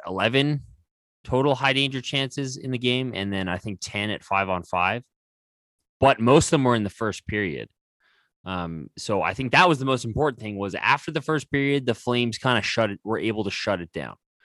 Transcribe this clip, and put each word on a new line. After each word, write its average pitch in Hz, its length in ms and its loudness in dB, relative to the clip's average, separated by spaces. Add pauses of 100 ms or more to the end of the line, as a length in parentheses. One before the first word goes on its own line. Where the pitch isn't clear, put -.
eleven 131 540 2 (640)
total 135 320 2
high 135 180 2
danger 135 280 -2
chances 135 540 -4
in 131 140 -10
the 127 80 -2
game, 123 380 0
and 98 180 -4
then 95 160 -2
I 90 80 -2
think 98 240 -10
ten 104 300 -4
at - 120 -8
five 98 240 -2
on 90 160 -2
five, 95 400 -2 (960)
but 135 200 6
most 131 280 6
of - 40 -8
them 143 140 4
were 120 100 4
in 107 80 0
the 98 60 -2
first - 360 -6
period. 82 420 -4 (800)
Um, 85 520 -6
so 101 240 -2
I 85 120 0
think 131 200 -4
that 175 160 8
was 147 100 2
the 131 60 -6
most 131 180 0
important 123 380 -2
thing, 104 160 -8
was 98 180 -4
after 139 360 0
the 151 100 -2
first 151 280 -2
period, 139 360 0
the 120 80 2
Flames 120 440 -2
kinda 120 240 2
shut 110 300 0
it, 101 120 -10
were 104 160 -2
able 107 260 -2
to 98 60 -6
shut 98 280 -2
it 85 140 -12
down. 65 220 -8 (280)